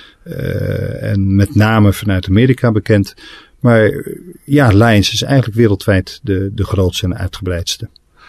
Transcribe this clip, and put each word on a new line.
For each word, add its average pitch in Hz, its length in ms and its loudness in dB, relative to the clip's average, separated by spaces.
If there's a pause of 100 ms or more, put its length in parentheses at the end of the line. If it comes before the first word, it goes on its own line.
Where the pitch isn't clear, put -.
(220)
eh, - 880 -6
en 98 240 0
met 98 200 2
name 107 380 4
vanuit 95 360 -4
Amerika 120 440 2
bekend. 104 420 0 (460)
Maar, 117 240 4
eh, - 320 -4 (280)
ja, 139 240 2
Lions 104 440 4
is - 100 -4
eigenlijk 123 320 0
wereldwijd 104 680 0
de, 95 320 -4
de 98 100 -4
grootste 95 400 -2
en 87 120 -4
uitgebreidste. 90 720 -8 (400)